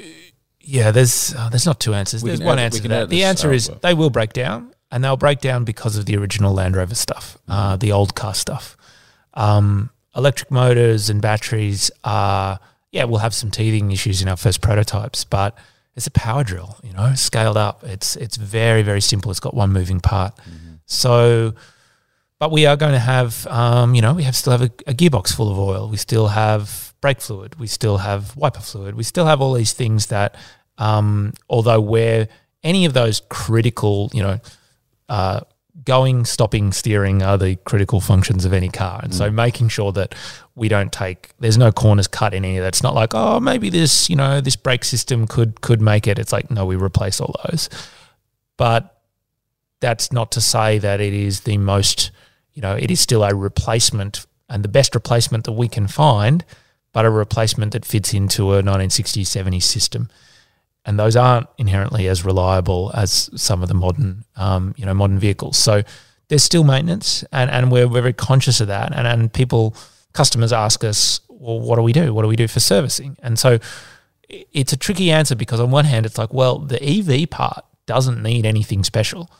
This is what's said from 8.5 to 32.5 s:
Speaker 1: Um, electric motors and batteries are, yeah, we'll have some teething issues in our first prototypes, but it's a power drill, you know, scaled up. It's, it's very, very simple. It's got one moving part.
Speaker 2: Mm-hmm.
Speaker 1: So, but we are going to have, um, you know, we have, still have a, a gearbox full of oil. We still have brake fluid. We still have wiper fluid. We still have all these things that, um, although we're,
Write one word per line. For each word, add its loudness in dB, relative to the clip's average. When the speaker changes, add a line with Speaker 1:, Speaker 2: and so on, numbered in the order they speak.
Speaker 1:
Um, 2
electric -2
motors 2
and 0
batteries -2
are, -2
yeah, -2
we'll 0
have -2
some -6
teething -2
issues -2
in -2
our -2
first 0
prototypes, 0
but -2
it's -8
a -8
power 0
drill, -10
you -16
know, 0
scaled 0
up. -4
It's, -8
it's -10
very, 2
very 0
simple. 0
It's -6
got -8
one 2
moving 0
part. 0
Speaker 2:
Mm-hmm. -20
Speaker 1:
So, 2
but -2
we 6
are 6
going 2
to 2
have, 0
um, 4
you 6
know, 4
we -2
have, 0
still 0
have 4
a, 2
a -4
gearbox 2
full 0
of -2
oil. -2
We -4
still 0
have -2
brake 0
fluid. -14
We -10
still 0
have -4
wiper -2
fluid. -12
We -8
still -2
have 2
all 0
these 0
things 0
that, -2
um, 0
although 2
we're, 0